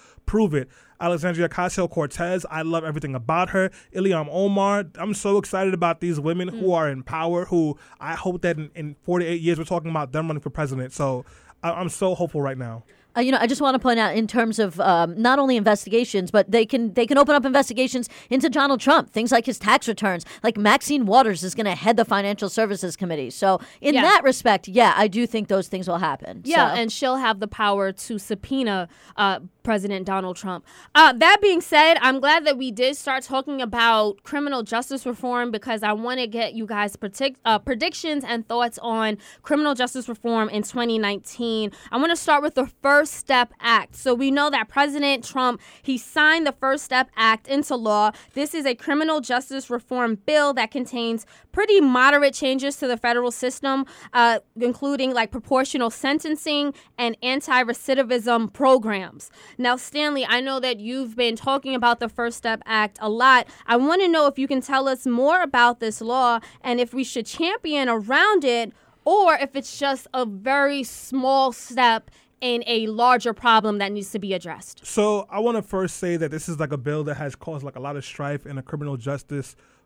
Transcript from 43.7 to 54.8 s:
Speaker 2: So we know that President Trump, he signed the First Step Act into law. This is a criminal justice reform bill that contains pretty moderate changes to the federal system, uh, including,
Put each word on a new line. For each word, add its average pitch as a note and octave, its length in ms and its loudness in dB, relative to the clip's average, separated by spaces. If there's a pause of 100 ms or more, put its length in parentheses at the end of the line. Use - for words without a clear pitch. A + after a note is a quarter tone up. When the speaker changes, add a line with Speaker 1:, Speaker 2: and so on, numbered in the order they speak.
Speaker 2:
So B3+ 180 -2
we C4+ 180 0
know C#4+ 180 2
that A#3 180 -2
President C#4+ 560 0
Trump, B3+ 380 -2 (200)
he C4 160 -4
signed D#4 500 2
the C4+ 60 0
First C4+ 320 -2
Step B3+ 300 0
Act A3 320 0
into C#4 280 -2
law. G#3 360 2 (220)
This D4 200 -4
is D#4 120 -6
a B3 100 0
criminal D4+ 460 -2
justice C4 480 -6
reform A#3+ 560 -4
bill C#4+ 280 4
that A#3 180 -2
contains A#3 540 -6 (280)
pretty G4+ 280 4
moderate C#4 520 4
changes C4+ 440 -2
to C#4 100 -4
the B3 100 -2
federal A#3+ 340 0
system, C4+ 540 -4 (280)
uh, A#3 260 4 (200)
including, C4 540 -2